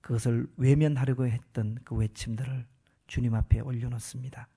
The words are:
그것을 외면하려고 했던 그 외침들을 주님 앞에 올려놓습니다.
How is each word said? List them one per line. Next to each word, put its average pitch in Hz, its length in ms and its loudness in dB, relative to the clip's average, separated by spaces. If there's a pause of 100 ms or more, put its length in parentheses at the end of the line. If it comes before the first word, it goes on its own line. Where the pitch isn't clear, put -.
그것을 117 560 0
외면하려고 135 680 4
했던 113 580 -4
그 - 100 -8
외침들을 117 720 -4 (400)
주님 120 280 -2
앞에 113 260 4
올려놓습니다. 123 960 -8